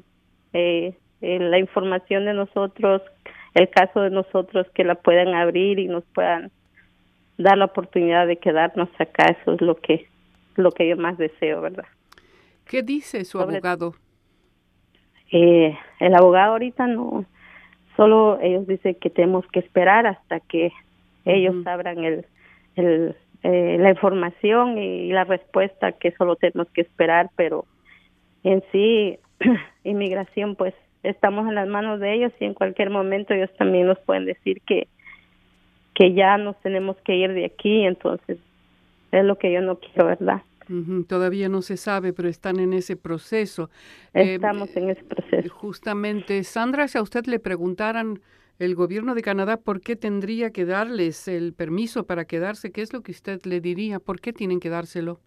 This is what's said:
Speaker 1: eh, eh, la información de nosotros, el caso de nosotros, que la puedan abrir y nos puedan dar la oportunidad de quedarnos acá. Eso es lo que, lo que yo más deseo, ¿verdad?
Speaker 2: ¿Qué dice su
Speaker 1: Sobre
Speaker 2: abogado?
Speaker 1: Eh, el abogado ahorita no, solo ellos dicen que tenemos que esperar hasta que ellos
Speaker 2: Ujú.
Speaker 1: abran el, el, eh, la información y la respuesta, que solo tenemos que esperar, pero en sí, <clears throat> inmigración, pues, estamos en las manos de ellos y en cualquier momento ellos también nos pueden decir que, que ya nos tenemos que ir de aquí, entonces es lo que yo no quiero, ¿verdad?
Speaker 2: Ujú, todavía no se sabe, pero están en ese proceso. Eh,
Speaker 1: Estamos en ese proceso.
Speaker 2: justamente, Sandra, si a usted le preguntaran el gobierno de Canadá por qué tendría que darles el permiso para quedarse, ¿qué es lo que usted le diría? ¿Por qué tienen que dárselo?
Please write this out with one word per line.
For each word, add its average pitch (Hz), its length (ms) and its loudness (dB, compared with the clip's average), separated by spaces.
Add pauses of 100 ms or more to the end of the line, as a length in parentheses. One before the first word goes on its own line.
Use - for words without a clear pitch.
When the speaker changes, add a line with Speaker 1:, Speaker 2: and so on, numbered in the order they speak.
(520)
Speaker 1:
eh, 175 420 -2 (280)
eh, 180 160 -4
la 175 200 2
información 190 680 -2
de 208 80 -2
nosotros, 196 680 -2 (540)
el 185 160 4
caso 190 320 2
de 190 80 0
nosotros, 190 640 -2
que 185 100 0
la 175 120 2
puedan 180 380 4
abrir 175 440 2
y 185 100 -4
nos 175 240 -6
puedan 180 380 -2 (880)
dar 190 180 6
la 196 80 4
oportunidad 175 640 2
de 170 100 0
quedarnos 170 640 0
acá. 165 260 2 (160)
Eso 165 140 0
es 170 80 -4
lo 165 140 2
que, - 300 -2 (500)
lo 180 160 4
que 165 160 0
yo 170 80 0
más 170 220 -4
deseo, 156 440 -4
¿verdad? 175 240 -10 (800)
Speaker 2:
¿Qué 254 160 -4
dice 254 420 -6
su 190 140 -8
Speaker 1:
Sobre 190 180 -2
Speaker 2:
abogado? 175 380 -6 (1400)
Speaker 1:
Eh, 170 440 6 (240)
el 180 140 4
abogado 185 380 8
ahorita 247 340 -2
no, 233 380 -4 (720)
solo 214 440 6
ellos 185 260 0
dicen 190 280 -2
que - 160 -4
tenemos 180 380 2
que - 120 -4
esperar 190 460 4
hasta 180 340 -4
que 170 300 -2 (540)
ellos 185 320 2
Speaker 2:
Ujú. 175 120 -6
Speaker 1:
abran 175 360 -6
el, 165 220 -4 (500)
el, 165 400 2 (260)
eh, 175 380 2
la 190 100 8
información 208 880 0
y 180 320 -6
la 185 140 2
respuesta, 190 680 -2
que 170 200 -2
solo 175 240 0
tenemos 175 360 -2
que 170 100 -2
esperar, 170 540 0
pero 156 280 -2 (800)
en 190 260 2
sí, 208 480 2 (220)
<clears throat> - 440 0
inmigración, 202 680 -4
pues, 190 200 -4 (280)
estamos 202 460 -2
en 214 80 -4
las 196 120 -4
manos 208 320 -6
de 202 140 -4
ellos 240 260 -2
y 214 40 -4
en 202 100 -6
cualquier 196 360 -4
momento 196 440 -4
ellos 190 240 -2
también 185 280 2
nos 185 140 2
pueden 190 260 -2
decir 190 360 -6
que, - 240 -2 (1080)
que 185 200 6
ya 190 240 4
nos 208 240 -6
tenemos 190 420 -4
que 190 120 -2
ir 185 160 0
de 180 140 -4
aquí, 208 380 0
entonces 175 540 -4 (720)
es 190 120 4
lo 196 140 2
que 185 140 0
yo 180 80 0
no 185 180 -2
quiero, - 280 0
¿verdad? 185 360 -2 (260)
Speaker 2:
Ujú, 175 360 -4
todavía 185 440 -2
no 190 140 -4
se 190 140 -8
sabe, 190 360 -4
pero 175 160 -6
están 185 300 -6
en 185 140 0
ese 180 240 -4
proceso. 170 760 -8 (440)
Eh, 185 200 2
Speaker 1:
Estamos 202 420 -6
en 185 140 -2
ese 190 140 -8
proceso. 175 500 -4
Speaker 2:
justamente, 202 880 -8
Sandra, 262 460 -4
si 262 100 -6
a 220 40 -2
usted 226 240 -6
le 240 120 -4
preguntaran 208 800 -6 (400)
el 180 160 -4
gobierno 202 400 -4
de 233 80 -4
Canadá 202 360 -4
por 196 220 -8
qué 233 140 -8
tendría 220 560 -6
que 202 140 -6
darles 190 640 -4
el 170 240 -6
permiso 190 520 -6
para 170 200 -8
quedarse, 180 480 -8
¿qué 208 100 -10
es 220 100 -12
lo 240 100 -12
que 185 100 -16
usted 190 320 -14
le 180 160 -6
diría? 185 400 -6
¿Por - 200 -10
qué 233 120 -10
tienen 185 260 -6
que 170 120 -8
dárselo? 170 560 -10